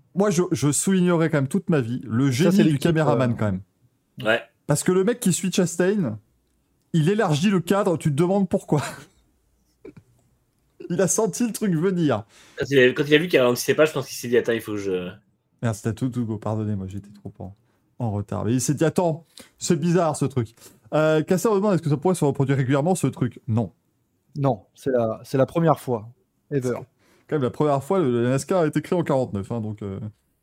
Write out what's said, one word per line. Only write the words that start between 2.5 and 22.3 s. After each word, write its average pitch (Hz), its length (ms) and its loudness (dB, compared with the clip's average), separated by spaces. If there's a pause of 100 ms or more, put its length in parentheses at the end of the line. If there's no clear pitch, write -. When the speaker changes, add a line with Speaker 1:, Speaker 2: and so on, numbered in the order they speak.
Speaker 2:
c'est - 60 6
Speaker 1:
du 190 80 4
Speaker 2:
l'équipe, 139 100 0
Speaker 1:
caméraman, 147 500 2
Speaker 2:
euh, 110 40 -4
Speaker 1:
quand 110 100 -2
même. 92 160 -2 (640)
Speaker 3:
Ouais. 113 180 2 (260)
Speaker 1:
Parce 147 160 0
que 180 80 2
le 185 140 2
mec 233 160 -2
qui 185 100 2
suit 180 220 -4
Chastain, 180 680 0 (720)
il 156 160 2
élargit 196 420 2
le 190 120 2
cadre, 196 340 0
tu 160 140 -2
te 139 60 0
demandes 185 340 2
pourquoi. 156 380 0
<laughs> - 40 -12 (2000)
Il 175 100 0
a 185 60 4
senti 220 400 0
le 214 40 -6
truc 202 220 -2
venir. 156 520 0 (340)
Speaker 3:
Quand 139 100 -4
il 139 80 2
a, 127 160 8
quand 147 140 -2
il 147 80 6
a - 20 8
vu 170 100 0
qu'il 165 120 4
ralentissait 123 340 2
pas, 151 120 4
je 156 60 0
pense 135 160 -4
qu'il - 100 -14
s'est - 100 -10
dit, 120 100 2
attends, 117 140 2
il 113 100 -2
faut 107 120 -10
que 104 40 -6
je 92 320 -4 (540)
Speaker 1:
Merci 117 240 -4
à 110 60 0
tout, 131 220 -4
Hugo, 113 220 -4
pardonnez-moi, 107 500 -4
j'étais 98 240 -14
trop - 280 -18
en, 95 160 -14 (420)
en 117 140 -4
retard. 101 340 -6
Mais 110 80 0
il 127 80 0
s'est 143 140 -2
dit, 160 100 2
attends, 165 400 0 (320)
c'est - 220 0
bizarre 170 360 0
ce 147 100 -2
truc. 123 280 -4 (400)
Euh, 156 300 2
Casseur 190 320 0
demande, 196 180 2
est-ce 165 80 0
que 147 80 -4
ça 147 80 2
pourrait 185 160 0
se 165 100 -2
reproduire 139 340 2